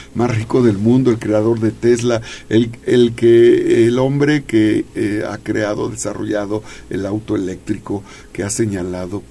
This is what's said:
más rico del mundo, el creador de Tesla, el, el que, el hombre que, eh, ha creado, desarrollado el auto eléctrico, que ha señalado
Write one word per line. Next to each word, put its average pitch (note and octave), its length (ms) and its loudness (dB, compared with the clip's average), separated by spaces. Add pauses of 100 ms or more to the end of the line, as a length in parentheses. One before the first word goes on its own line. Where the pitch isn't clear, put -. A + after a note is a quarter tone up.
(140)
más A#2 220 0
rico A2 260 0
del G#2+ 160 4
mundo, B2 320 4
el A2 80 2
creador A2 400 0
de A2 140 0
Tesla, A#2 500 0 (260)
el, A#2 220 2 (160)
el A#2+ 280 4
que, A#2 720 4
el A#2+ 120 0
hombre C#3+ 460 0
que, A2 400 0 (100)
eh, G#2+ 340 -4
ha G#2 100 -8
creado, G#2+ 520 -4
desarrollado G#2 720 -6 (280)
el F#2+ 160 -6
auto G#2+ 280 -6
eléctrico, G2 720 -6 (280)
que A2 120 -8
ha G2+ 60 -6
señalado F#2 800 -6